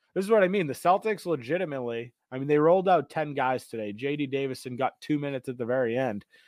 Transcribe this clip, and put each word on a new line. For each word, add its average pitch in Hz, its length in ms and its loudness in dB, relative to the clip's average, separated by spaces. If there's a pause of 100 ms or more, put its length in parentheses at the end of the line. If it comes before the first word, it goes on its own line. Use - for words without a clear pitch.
(140)
This 185 80 -2
is 196 80 0
what 220 120 6
I 180 60 4
mean. 185 180 0
The 131 80 -4
Celtics 196 500 0
legitimately, 131 880 -4 (180)
I 131 80 -8
mean, 139 80 -4
they 147 120 4
rolled 175 320 4
out 170 180 4
ten 151 240 -4
guys 127 340 -2
today. 107 280 -8
J 139 220 -4
D 147 100 -4
Davison 131 500 -6
got 131 240 -4
two 151 180 -2
minutes 139 300 -6
at 123 80 -6
the 123 80 -4
very 120 320 0
end. 120 300 -2 (220)